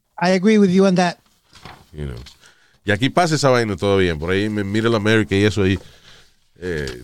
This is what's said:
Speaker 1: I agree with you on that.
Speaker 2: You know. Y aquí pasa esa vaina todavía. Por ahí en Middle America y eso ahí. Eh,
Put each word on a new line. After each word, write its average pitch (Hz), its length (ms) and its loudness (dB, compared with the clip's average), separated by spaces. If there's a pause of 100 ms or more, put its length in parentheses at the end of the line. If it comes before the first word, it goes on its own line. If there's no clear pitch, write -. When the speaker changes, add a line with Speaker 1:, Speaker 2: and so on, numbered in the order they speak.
(220)
Speaker 1:
I 180 100 0
agree 190 260 2
with 202 120 4
you 190 160 4
on 190 100 2
that. 175 220 0 (760)
Speaker 2:
You 73 120 -10
know. 65 100 -10 (720)
Y 101 60 -2
aquí 107 180 0
pasa 165 260 0
esa 135 140 2
vaina 117 260 0
todavía. 95 400 0
Por 80 160 -4
ahí 98 140 0
en 104 260 -4
Middle 113 240 0
America 107 400 0
y 98 80 2
eso 104 200 0
ahí. 95 140 2 (840)
Eh, 71 440 -8